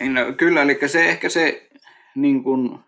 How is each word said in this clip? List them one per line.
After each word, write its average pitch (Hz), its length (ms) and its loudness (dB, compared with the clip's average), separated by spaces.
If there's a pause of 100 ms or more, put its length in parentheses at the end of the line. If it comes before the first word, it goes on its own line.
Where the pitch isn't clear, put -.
(140)
No, 127 240 -2
kyllä, 165 240 2
eli 143 260 2
se 165 220 2
ehkä 165 200 -4
se, 160 400 -2 (460)
niin 139 280 0
kuin, 131 440 -2